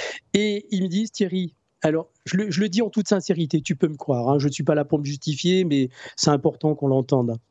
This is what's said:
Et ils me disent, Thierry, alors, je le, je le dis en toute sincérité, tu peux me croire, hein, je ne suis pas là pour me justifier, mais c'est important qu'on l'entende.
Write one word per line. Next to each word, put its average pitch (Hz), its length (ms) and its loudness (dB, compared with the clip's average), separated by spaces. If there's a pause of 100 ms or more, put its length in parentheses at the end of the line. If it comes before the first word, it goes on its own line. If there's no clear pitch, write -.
(340)
Et 208 360 0
ils 190 120 0
me 190 60 -2
disent, 208 240 -2
Thierry, 185 420 -2 (280)
alors, 160 260 0 (180)
je - 100 -2
le, 208 140 0
je 160 100 0
le 208 80 2
dis 190 140 0
en 208 80 0
toute 208 180 -2
sincérité, 165 520 0
tu 151 140 -4
peux 160 140 0
me 151 80 -6
croire, 123 320 0
hein, 143 100 4
je 139 80 0
ne 143 60 0
suis 147 120 -6
pas 151 100 2
là 147 100 0
pour 147 140 0
me 147 60 -2
justifier, 156 600 0
mais 139 240 2 (280)
c'est - 140 2
important 147 440 2
qu'on 143 140 -2
l'entende. 127 480 2 (140)